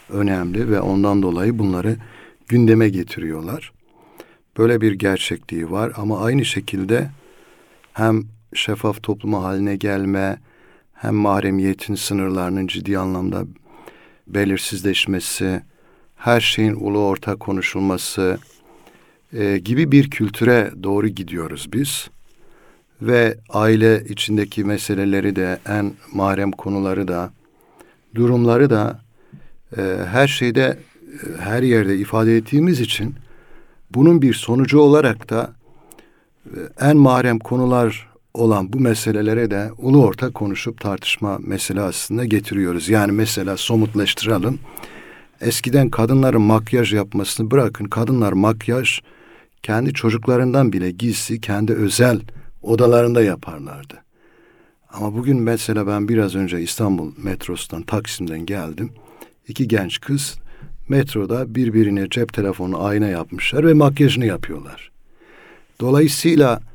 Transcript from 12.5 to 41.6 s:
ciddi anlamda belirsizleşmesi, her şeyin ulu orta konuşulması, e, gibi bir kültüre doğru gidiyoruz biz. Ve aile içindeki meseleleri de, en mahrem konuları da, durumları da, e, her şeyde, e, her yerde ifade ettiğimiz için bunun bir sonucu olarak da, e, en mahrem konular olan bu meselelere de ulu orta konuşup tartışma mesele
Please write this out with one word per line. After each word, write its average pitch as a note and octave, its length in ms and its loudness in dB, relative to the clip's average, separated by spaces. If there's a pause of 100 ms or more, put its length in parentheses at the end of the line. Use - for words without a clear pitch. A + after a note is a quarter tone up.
ciddi G2 320 -4
anlamda F#2 460 -4 (800)
belirsizleşmesi, F#2+ 1400 -2 (540)
her A#2+ 240 2
şeyin A2 340 0
ulu G#2 240 -2
orta G2 380 -2
konuşulması, F#2+ 1040 -2 (920)
e, G2+ 260 0
gibi C3+ 340 0
bir C#3 180 6
kültüre A2+ 600 2 (120)
doğru G2+ 260 -2
gidiyoruz E2 640 -10
biz. - 380 -6 (920)
Ve A#2 360 2 (100)
aile A2 600 4
içindeki G#2 560 -2
meseleleri G2 720 -2
de, F#2 220 -2 (100)
en G2+ 240 -2 (200)
mahrem G2 400 -2
konuları G2 560 -4
da, F2+ 240 -6 (840)
durumları A#2+ 560 4
da, A2 300 0 (760)
e, G#2+ 60 -4 (240)
her B2 220 2
şeyde, C3 500 0 (440)
e, D#2+ 180 -10
her G#2+ 220 -2
yerde G#2+ 360 2
ifade A2 380 2
ettiğimiz D3 440 2
için G#2 340 -4 (760)
bunun D#3 320 6
bir B2 120 4
sonucu C3 440 2
olarak D3 520 4
da, A#2 220 -4 (920)
e, - 120 -16 (220)
en D3 160 4
mahrem B2+ 420 6
konular B2 720 -2 (220)
olan G#2 380 0
bu C3 80 0
meselelere A2 720 0
de G2+ 280 -4
ulu C3+ 260 6
orta A2+ 260 0
konuşup G#2 500 -6
tartışma G2+ 580 -4
mesele F#2+ 420 -4